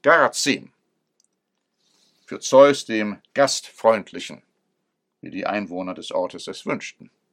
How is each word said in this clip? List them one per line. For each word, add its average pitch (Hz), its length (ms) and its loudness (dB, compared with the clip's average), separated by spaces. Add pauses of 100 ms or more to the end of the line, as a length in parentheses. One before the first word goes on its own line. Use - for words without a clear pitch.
Garazim. 143 720 2 (1500)
Für - 160 -14
Zeus, 139 420 6
dem 107 380 -4 (120)
Gastfreundlichen, - 1080 -2 (800)
wie - 100 -16
die 92 160 -6
Einwohner 90 460 -6
des - 180 -14
Ortes 90 360 -6
es - 180 -14
wünschten. - 440 -10 (240)